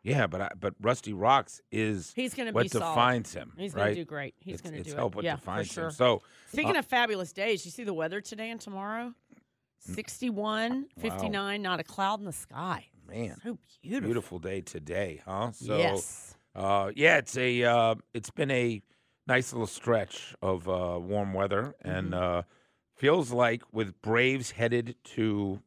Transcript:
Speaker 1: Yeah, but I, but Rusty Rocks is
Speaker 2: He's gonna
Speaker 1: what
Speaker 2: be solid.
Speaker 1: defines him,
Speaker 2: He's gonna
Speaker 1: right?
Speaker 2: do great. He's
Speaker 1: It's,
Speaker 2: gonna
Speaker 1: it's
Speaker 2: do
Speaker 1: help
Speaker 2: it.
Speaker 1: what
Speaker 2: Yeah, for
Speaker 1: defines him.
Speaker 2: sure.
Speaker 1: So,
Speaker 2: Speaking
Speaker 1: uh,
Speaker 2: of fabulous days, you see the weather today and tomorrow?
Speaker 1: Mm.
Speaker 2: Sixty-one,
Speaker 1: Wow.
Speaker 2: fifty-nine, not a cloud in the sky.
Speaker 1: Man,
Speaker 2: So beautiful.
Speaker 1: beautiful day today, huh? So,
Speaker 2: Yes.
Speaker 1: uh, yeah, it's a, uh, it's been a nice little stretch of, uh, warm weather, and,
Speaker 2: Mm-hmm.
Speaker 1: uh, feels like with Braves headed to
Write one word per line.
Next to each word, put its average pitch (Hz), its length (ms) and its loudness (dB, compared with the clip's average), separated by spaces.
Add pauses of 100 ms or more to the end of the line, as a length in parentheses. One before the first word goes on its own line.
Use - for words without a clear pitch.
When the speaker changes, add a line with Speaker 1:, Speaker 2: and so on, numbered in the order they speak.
Speaker 1:
Yeah, 127 220 4
but 90 140 -4
I, 98 180 -2
but 98 220 -2
Rusty 110 320 0
Rocks 117 480 4 (100)
is 107 460 -2
Speaker 2:
He's 247 180 -2
gonna 233 180 -4
Speaker 1:
what 196 100 2
Speaker 2:
be 190 60 2
solid. 196 260 0
Speaker 1:
defines 123 400 4
him, - 240 -12
Speaker 2:
He's 185 160 -8
gonna 101 140 0
Speaker 1:
right? 107 60 2
Speaker 2:
do 170 120 -6
great. 143 340 -10
He's 180 140 -10
Speaker 1:
It's, - 80 -12
Speaker 2:
gonna 160 160 -10
Speaker 1:
it's - 120 -8
Speaker 2:
do 143 60 -8
Speaker 1:
help 117 160 0
Speaker 2:
it. - 40 -8
Speaker 1:
what 135 80 -4
Speaker 2:
Yeah, 156 120 -2
for - 60 -12
Speaker 1:
defines 101 260 -4
him. - 60 -10
Speaker 2:
sure. 165 160 -4
Speaker 1:
So, 127 320 4 (280)
Speaker 2:
Speaking 294 260 0
Speaker 1:
uh, 285 40 4
Speaker 2:
of - 60 -8
fabulous 220 480 2
days, 202 320 0
you 170 40 -12
see 240 140 -12
the 202 100 -2
weather 165 260 -2
today 226 300 -10
and 226 100 -10
tomorrow? 214 540 -8 (760)
Speaker 1:
Mm. 92 60 -8
Speaker 2:
Sixty-one, 220 760 -2
Speaker 1:
Wow. 269 140 -4 (120)
Speaker 2:
fifty-nine, 202 640 -2
not 180 180 0
a - 40 -6
cloud 196 360 0
in 208 60 -10
the 165 60 -6
sky. - 540 -6 (220)
Speaker 1:
Man, 110 360 -6
Speaker 2:
So 226 140 -8 (240)
beautiful. 202 260 -4
Speaker 1:
beautiful 107 300 -2
day 92 220 -4
today, 85 640 -6
huh? 104 280 -4
So, 104 260 -4
Speaker 2:
Yes. - 580 -2 (180)
Speaker 1:
uh, 98 420 2
yeah, 156 220 6
it's - 180 -4
a, 123 280 2
uh, 117 300 6 (200)
it's 113 160 -8
been 143 200 -2
a 120 300 2 (460)
nice 127 260 2
little 113 160 -2
stretch - 720 -2
of, 92 260 0
uh, 90 320 0
warm 98 320 -2
weather, 101 480 0
and, 92 320 -2
Speaker 2:
Mm-hmm. 90 260 2
Speaker 1:
uh, 87 40 0 (540)
feels 139 360 4
like 120 300 4 (100)
with 107 300 -2
Braves 127 500 2
headed 117 420 0 (100)
to 104 640 0